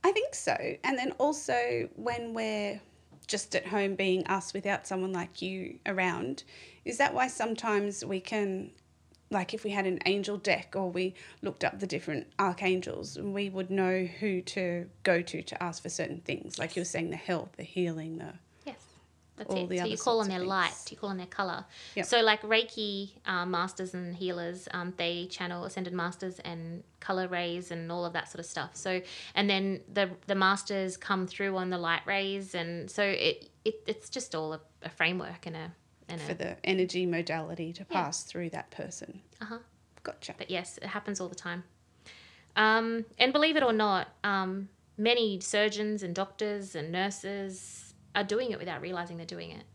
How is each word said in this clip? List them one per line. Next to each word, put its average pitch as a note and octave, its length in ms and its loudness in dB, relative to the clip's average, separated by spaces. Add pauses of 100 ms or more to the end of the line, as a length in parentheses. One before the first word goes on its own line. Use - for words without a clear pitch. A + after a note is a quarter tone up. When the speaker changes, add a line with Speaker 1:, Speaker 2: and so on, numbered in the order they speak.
Speaker 1:
I F#4+ 80 8
think A#4+ 240 2
so. - 200 2 (280)
And C4+ 160 2
then C4 140 0
also B3 800 2
when A#3 400 -4
we're G#3 440 0 (460)
just - 300 -4
at - 100 2
home G3 300 2
being F#3+ 320 4
us F#3+ 260 0
without G3+ 320 0
someone F#3+ 260 -2
like F3 300 -6
you F#3 460 -6
around, F#3 560 0 (420)
is A3+ 140 -4
that - 160 6
why C4 120 4
sometimes A3 760 0
we F#3+ 140 -2
can, G3 500 -2 (600)
like, F3+ 240 0
if A3 80 -6
we G#3 80 -2
had G3 160 2
an F#3 180 2
angel G3+ 320 0
deck - 380 2
or F#3+ 160 0
we F#3 240 0 (260)
looked - 220 -2
up - 160 2
the F#3+ 80 -2
different D#3 400 -2 (100)
archangels, F#3 800 0
we G3+ 320 -2
would F#3+ 220 -4
know F#3 340 4
who F#3 380 -2
to F3 440 -2 (140)
go F3 220 6
to D#3+ 180 -6
to - 220 -6
ask E3+ 180 -4
for F3 80 -8
certain E3+ 320 -4
things? - 380 -4
Like E3 160 -4
you F3 60 0
were F3 40 -2
saying, E3 240 -2
the E3 80 -4
health, E3+ 400 -2
the - 60 -8
healing, E3 560 -2
the D#3 160 -10 (280)
Speaker 2:
Yes, - 140 -10 (600)
that's G#3+ 120 -8
Speaker 1:
all F#3+ 140 0
Speaker 2:
it. F3 60 -4
Speaker 1:
the F3+ 80 0
Speaker 2:
So F3+ 60 2
Speaker 1:
other - 80 0
Speaker 2:
you - 60 -2
call A#3 220 4
on G#3 60 2
Speaker 1:
sorts G3 100 -2
of F3+ 40 -2
Speaker 2:
their F3+ 80 0
light, F#3 240 4
Speaker 1:
things. - 200 -12
Speaker 2:
you - 60 -14
call G3+ 120 -4
on F#3+ 80 -4
their F3+ 80 -6
colour. F#3+ 400 -4 (300)
Speaker 1:
Yep. F3+ 100 0
Speaker 2:
So, A#3 160 6
like, G#3+ 220 6
Reiki, G#3+ 680 0 (160)
uh, F3+ 220 0
masters F#3 480 -2
and F3 200 -6
healers, F3+ 560 -4
um, F3+ 260 -4
they F3 340 0
channel F3 340 -4
ascended F#3 280 -4
masters F3+ 460 -2
and E3 440 -8 (180)
colour F#3 260 0
rays F3 420 -2
and E3 220 -4
all F3 140 -2
of E3+ 80 -4
that E3+ 160 0
sort - 100 -12
of E3+ 80 -8
stuff. - 280 -6
So, F#3 260 0 (340)
and G3+ 140 4
then G3 320 2 (120)
the, G3 160 4 (160)
the G3+ 100 2
masters F#3+ 640 2
come F#3+ 300 0
through G3 300 0
on F#3 120 0
the F#3 80 2
light E3+ 300 2
rays, G3 480 0
and E3+ 340 -4
so G#3 140 2
it, - 460 2 (160)
it, A3 200 0
it's G#3+ 240 -4
just - 240 -6
all D#3 200 -2
a, D3+ 80 -10 (220)
a D#3+ 60 -6
framework E3+ 560 0
and D#3+ 100 -8
a, D#3+ 160 -8 (360)
and E3+ 140 -6
Speaker 1:
For D3 100 -4
Speaker 2:
a E3+ 40 0
Speaker 1:
the - 280 -6
energy F#3 420 2
modality E3 680 -2
to G3 180 -12
Speaker 2:
Yeah. C#4+ 120 2
Speaker 1:
pass D3+ 200 -2
through E3+ 280 -6
that - 200 -8
person. - 500 -10 (200)
Speaker 2:
Uh-huh. A3+ 180 -10 (420)
Speaker 1:
Gotcha. - 360 -10
Speaker 2:
But - 120 -10
yes, F3+ 300 -4
it - 80 -12
happens G3 320 -6
all F#3 80 -4
the F3+ 80 -10
time. F3 280 -8 (920)
Um, A3+ 500 6 (140)
and B3+ 140 8
believe D4+ 240 6
it C#4+ 60 6
or A#3+ 100 6
not, G#3 340 4 (160)
um, G3 460 0 (280)
many A3 440 4
surgeons G#3+ 600 2
and F3 120 -2
doctors G3 580 -2
and D#3+ 180 -4
nurses G3 1040 -4 (220)
are G#3 80 4
doing A3 280 0
it F#3+ 60 -2
without E3+ 240 -4
realising F3 360 -4
they're E3 80 -10
doing E3+ 260 -10
it. D#3 120 -12 (120)